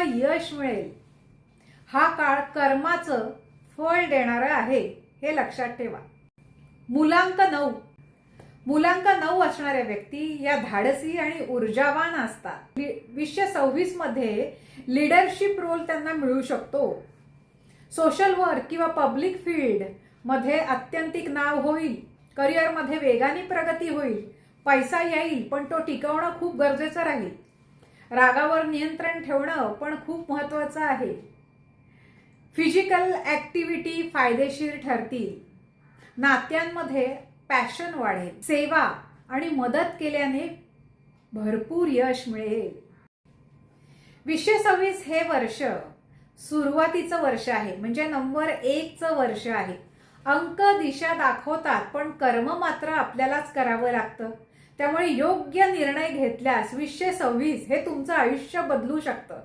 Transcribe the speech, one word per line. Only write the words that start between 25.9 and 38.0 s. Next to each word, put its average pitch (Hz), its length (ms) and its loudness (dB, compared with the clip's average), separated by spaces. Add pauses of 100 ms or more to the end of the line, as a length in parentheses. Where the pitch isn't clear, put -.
खूप 349 160 -4
गरजेचं 302 460 0
राहील. 254 300 -2 (800)
रागावर 285 540 4
नियंत्रण 320 580 -2
ठेवणं 277 500 0
पण 294 220 -6 (100)
खूप 330 260 -8
महत्त्वाचं 294 500 -4
आहे. 254 560 -4 (1160)
फिजिकल 359 580 2
ॲक्टिव्हिटी 330 1000 -4
फायदेशीर 277 720 0
ठरतील. 226 680 -6 (720)
नात्यांमध्ये 277 960 0 (320)
पॅशन 285 440 -2
वाढेल. 190 480 -4